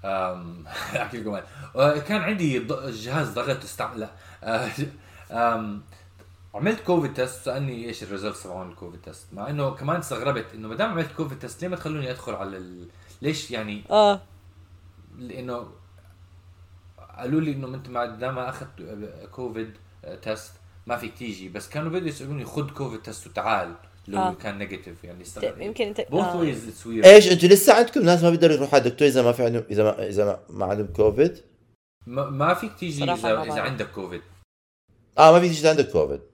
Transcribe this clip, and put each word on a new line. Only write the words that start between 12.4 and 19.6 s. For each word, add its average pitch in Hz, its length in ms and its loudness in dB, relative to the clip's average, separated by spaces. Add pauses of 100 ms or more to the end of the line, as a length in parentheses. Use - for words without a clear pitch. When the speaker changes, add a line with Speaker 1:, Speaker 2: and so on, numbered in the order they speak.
Speaker 1:
ال-، 90 320 -16 (340)
ليش، 151 280 -4
يعني؟ 107 400 -8
Speaker 2:
آه. 202 300 6 (960)
Speaker 1:
لأنه 123 500 -10 (1500)
قالوا 139 220 -2
لي 151 120 -4
إنه 135 160 -6
أنت 135 200 -14
ما 120 180 -4
دام 120 280 -8
ما 127 140 -6
أخذت 131 220 -12 (640)
كوفيد 110 440 -8 (460)